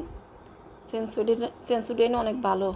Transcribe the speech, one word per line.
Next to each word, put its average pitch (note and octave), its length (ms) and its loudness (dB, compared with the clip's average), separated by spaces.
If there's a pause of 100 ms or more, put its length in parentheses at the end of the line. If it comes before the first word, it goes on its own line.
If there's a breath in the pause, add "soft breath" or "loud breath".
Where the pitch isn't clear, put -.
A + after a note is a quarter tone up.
(880)
সেন্সোডাইন, A3+ 540 0 (180)
সেন্সোডাইন A#3 560 2
অনেক A#3 280 -2
ভালো, F#3+ 340 2